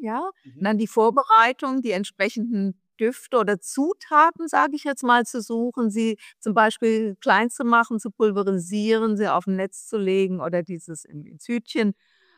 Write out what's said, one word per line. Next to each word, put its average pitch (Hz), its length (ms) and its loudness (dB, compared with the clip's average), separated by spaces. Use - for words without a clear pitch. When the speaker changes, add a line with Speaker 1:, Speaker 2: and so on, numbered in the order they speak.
Speaker 1:
ja? 233 260 -6
Und 392 60 -10
Speaker 2:
Mhm. 139 220 -8
Speaker 1:
dann 214 120 0
die 220 80 -2
Vorbereitung, 262 960 2
die 226 100 -2
entsprechenden 196 880 -4
Düfte 240 380 -2
oder 202 220 0
Zutaten, 330 880 0
sage 294 280 0
ich - 80 -10
jetzt 277 180 -6
mal, 240 220 4
zu 240 160 -8
suchen, 233 500 -2
sie 220 280 -2
zum 214 160 -2
Beispiel 220 640 2
klein 226 300 2
zu - 140 -6
machen, 233 340 2
zu 214 120 -10
pulverisieren, 208 1040 0
sie 202 160 0
auf 180 140 0
'n 190 100 0
Netz 190 320 -6
zu 226 80 -4
legen 190 440 0
oder 170 220 -2
dieses 165 420 -14
in, 147 200 -16
ins - 240 -20
Hütchen, 226 460 -2